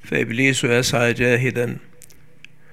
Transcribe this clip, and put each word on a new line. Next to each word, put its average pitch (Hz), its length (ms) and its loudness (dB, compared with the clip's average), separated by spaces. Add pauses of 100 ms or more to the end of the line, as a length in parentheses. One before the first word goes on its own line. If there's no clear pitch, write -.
فإبليس 127 600 0
يسعى 120 480 2
جاهداً 120 640 0 (960)